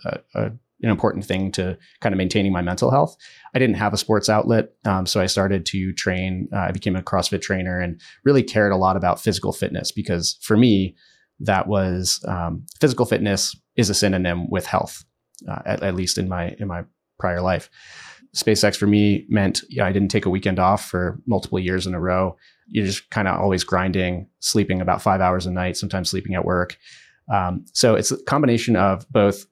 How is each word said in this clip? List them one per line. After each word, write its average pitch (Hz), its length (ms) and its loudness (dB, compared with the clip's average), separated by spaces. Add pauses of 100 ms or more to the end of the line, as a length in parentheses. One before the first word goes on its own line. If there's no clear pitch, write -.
a, - 140 -6 (160)
a, 110 100 -2 (380)
an 113 80 0
important 98 340 0
thing 95 280 -2
to 92 260 -4 (220)
kind 107 120 0
of 95 60 0
maintaining 95 340 2
my 90 80 0
mental 90 300 0
health. 147 260 2 (380)
I 131 40 2
didn't 120 180 2
have 104 180 -2
a - 20 0
sports 107 320 0
outlet, 107 440 2 (120)
um, 95 220 0
so - 120 -2
I 92 60 2
started 95 420 0
to 95 280 -4
train. 92 580 -4
Uh, 101 60 -2
I 90 140 -2
became 95 220 -2
a 92 60 -2
CrossFit 92 400 -2
trainer 90 400 -4
and 87 180 -4 (240)
really 135 200 4
cared 104 300 2
a 95 40 2
lot 92 220 2
about 87 200 0
physical 98 340 -2
fitness - 400 -6
because 87 500 -4
for 107 160 2
me, 101 360 4 (460)
that 98 280 0
was, 92 600 -2
um, 87 380 -6 (120)
physical 127 280 2
fitness 101 500 -2 (200)
is 107 120 4
a 101 60 0
synonym 90 560 0
with 92 160 -4
health, - 380 -4 (440)
uh, - 160 -8
at, - 180 -4
at 95 120 -2
least 92 240 -2
in 92 100 -2
my, 90 300 -6
in 101 100 -6
my 87 140 -6 (360)
prior 87 220 -2
life. 90 300 -2 (640)
SpaceX 104 420 2
for 101 100 0
me 104 440 4
meant, 101 400 0
you 123 80 -10
know, 98 80 2
I 95 60 -2
didn't 98 180 2
take 104 160 0
a 92 40 0
weekend 95 280 -2
off 95 260 2
for 90 420 -4
multiple 98 320 -2
years 92 280 -2
in 90 80 -4
a 85 60 -4
row. 92 360 0 (320)
You're 107 180 0
just - 240 -6
kinda 95 220 0
always 92 320 0
grinding, 92 640 -2 (120)
sleeping 95 400 0
about 90 200 0
five 95 200 2
hours 90 260 2
a 92 40 -4
night, 90 260 -2
sometimes 95 340 -4
sleeping 95 240 -4
at 87 100 -2
work. 90 320 0 (560)
Um, 92 400 -2
so 113 220 4
it's - 160 0
a 135 140 -6
combination 120 520 2
of 95 340 2
both 101 420 2